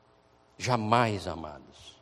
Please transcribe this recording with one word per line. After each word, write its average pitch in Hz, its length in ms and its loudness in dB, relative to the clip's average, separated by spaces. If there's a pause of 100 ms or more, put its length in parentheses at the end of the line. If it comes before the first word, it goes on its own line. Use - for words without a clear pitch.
(580)
Jamais, 113 680 2
amados, 78 760 -12